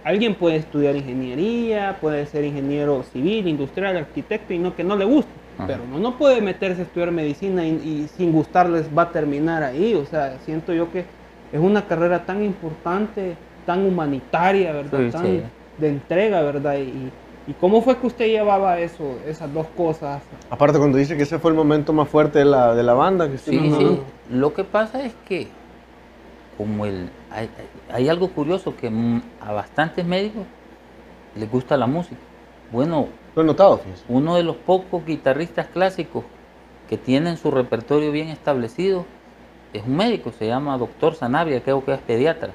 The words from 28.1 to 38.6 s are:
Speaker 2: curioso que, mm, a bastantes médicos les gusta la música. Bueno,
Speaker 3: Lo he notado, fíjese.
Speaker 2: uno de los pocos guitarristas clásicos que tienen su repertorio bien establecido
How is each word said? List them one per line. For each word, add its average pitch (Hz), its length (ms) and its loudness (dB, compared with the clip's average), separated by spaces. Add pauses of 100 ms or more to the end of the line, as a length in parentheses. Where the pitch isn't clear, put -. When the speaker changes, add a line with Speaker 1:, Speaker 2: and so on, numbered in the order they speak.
Speaker 2:
curioso 156 440 -4
que, 127 140 -6
mm, 117 320 0 (180)
a 104 140 -8
bastantes 156 520 -4
médicos 196 380 -4 (960)
les 107 120 -8
gusta 127 280 0
la 117 100 0
música. 156 320 -4 (500)
Bueno, 143 380 -2 (260)
Speaker 3:
Lo 160 100 2
he - 20 4
notado, 156 320 6
fíjese. 92 320 -12
Speaker 2:
uno 147 260 2
de 175 80 2
los 160 140 -4
pocos 185 480 -2
guitarristas 151 600 -2
clásicos 175 580 -4 (640)
que 107 80 -4
tienen 156 400 0
su 156 120 -2
repertorio 135 640 0
bien 151 160 -4
establecido 156 800 -2 (680)